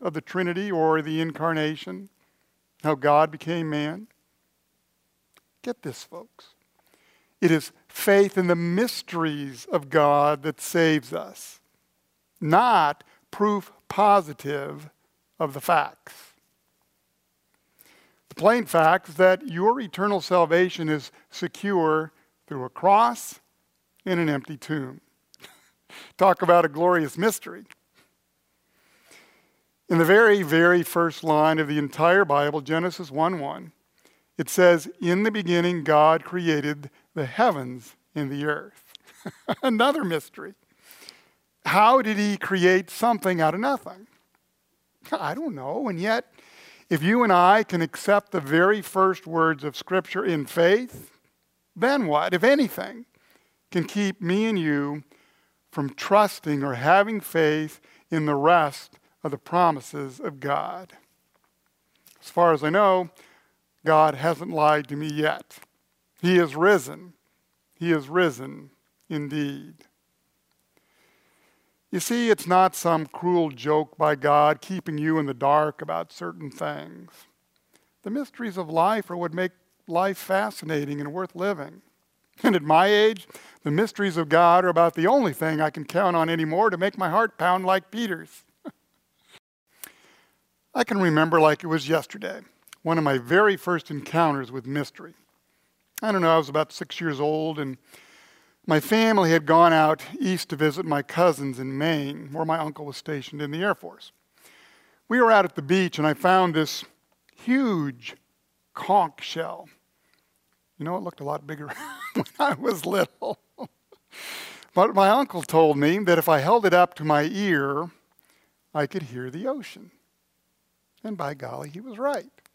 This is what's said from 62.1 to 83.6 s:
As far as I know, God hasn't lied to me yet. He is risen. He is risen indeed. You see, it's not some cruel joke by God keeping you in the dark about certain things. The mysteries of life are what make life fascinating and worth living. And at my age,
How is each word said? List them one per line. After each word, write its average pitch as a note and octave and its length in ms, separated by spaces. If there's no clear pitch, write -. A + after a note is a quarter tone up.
As - 80
far F3 240
as D3 120
I D3+ 60
know, F#3 400
God D#3 300
hasn't D#3+ 340
lied D3+ 380
to C#3+ 80
me D3+ 100
yet. D3+ 540
He F3+ 180
is D3+ 180
risen. E3 560
He E3+ 140
is C#3 160
risen C#3+ 640
indeed. D3 800
You F#3 80
see, A#3+ 320
it's - 160
not F#3 300
some D#3+ 300
cruel E3+ 440
joke D3 480
by D3+ 160
God D3 460
keeping F3 360
you D#3+ 220
in D3 80
the C#3 80
dark D3 480
about E3 300
certain E3+ 380
things. D#3 600
The G3 80
mysteries A#3 460
of E3+ 140
life F#3 400
are F3 60
what F3 180
make F3+ 180
life F#3 300
fascinating D#3 840
and C#3+ 120
worth F3+ 220
living. F3 480
And A3 120
at E3 80
my D#3+ 240
age, G#3 400